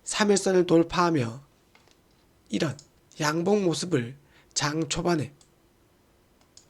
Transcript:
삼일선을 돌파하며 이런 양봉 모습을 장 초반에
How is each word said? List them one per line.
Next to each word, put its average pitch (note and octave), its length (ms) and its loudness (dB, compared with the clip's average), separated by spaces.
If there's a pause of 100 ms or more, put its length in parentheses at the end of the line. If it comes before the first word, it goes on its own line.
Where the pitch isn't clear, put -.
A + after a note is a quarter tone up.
삼일선을 F#3+ 640 2
돌파하며 E3 800 0 (1040)
이런 F3+ 260 -2 (460)
양봉 E3+ 440 0
모습을 D3+ 520 -2 (380)
장 D3 340 -2
초반에 E3+ 460 -2 (1400)